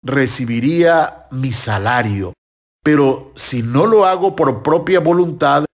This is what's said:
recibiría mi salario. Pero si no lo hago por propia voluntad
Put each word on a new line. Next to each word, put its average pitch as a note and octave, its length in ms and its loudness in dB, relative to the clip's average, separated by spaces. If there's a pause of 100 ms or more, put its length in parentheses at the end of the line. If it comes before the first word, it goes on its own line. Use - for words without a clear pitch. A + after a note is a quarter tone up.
recibiría C3+ 1300 0
mi C3 220 -4
salario. G#2 800 -2 (500)
Pero C#3 540 2
si B2 260 -4
no C3 240 0
lo G#3+ 200 4
hago F#3 280 0
por C#3 300 -2
propia E3+ 340 2
voluntad D#3 680 2 (120)